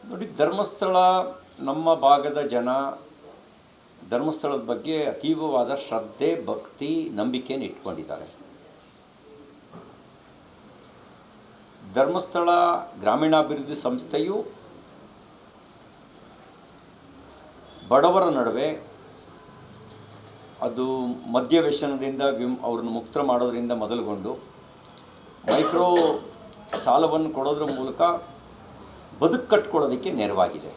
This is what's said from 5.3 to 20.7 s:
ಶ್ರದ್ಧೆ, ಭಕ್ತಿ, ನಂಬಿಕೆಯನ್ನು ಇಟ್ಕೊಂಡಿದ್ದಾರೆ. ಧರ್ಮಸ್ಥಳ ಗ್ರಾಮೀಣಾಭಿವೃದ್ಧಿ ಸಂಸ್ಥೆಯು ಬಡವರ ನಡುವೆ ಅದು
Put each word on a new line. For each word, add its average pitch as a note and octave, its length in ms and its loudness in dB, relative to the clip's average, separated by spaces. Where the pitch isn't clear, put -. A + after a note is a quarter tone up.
ಶ್ರದ್ಧೆ, A2+ 680 -2
ಭಕ್ತಿ, C#3+ 680 -4
ನಂಬಿಕೆಯನ್ನು B2 520 -4
ಇಟ್ಕೊಂಡಿದ್ದಾರೆ. D#2 760 -12
ಧರ್ಮಸ್ಥಳ F3 560 2
ಗ್ರಾಮೀಣಾಭಿವೃದ್ಧಿ D3 760 2
ಸಂಸ್ಥೆಯು D#3 720 -2
ಬಡವರ F3 340 6
ನಡುವೆ C3+ 640 0
ಅದು B2+ 360 -2